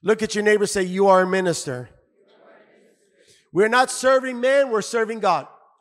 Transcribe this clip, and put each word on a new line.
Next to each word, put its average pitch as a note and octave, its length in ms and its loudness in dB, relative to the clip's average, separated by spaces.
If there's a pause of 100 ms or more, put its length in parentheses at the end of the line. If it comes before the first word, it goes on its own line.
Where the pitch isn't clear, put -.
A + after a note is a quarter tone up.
Look G#3+ 180 0
at G#3+ 140 -6
your G#3 80 -2
neighbor, G#3 240 2
say, F#3+ 160 -4
"You F#3 240 0
are F#3 160 6
a F#3 40 -2
minister." E3 600 -4 (1600)
We're G3 160 2
not B3+ 220 2
serving B3+ 500 0
man, C4+ 300 2
we're G#3+ 140 -2
serving A3+ 380 -4
God. E3+ 260 0 (340)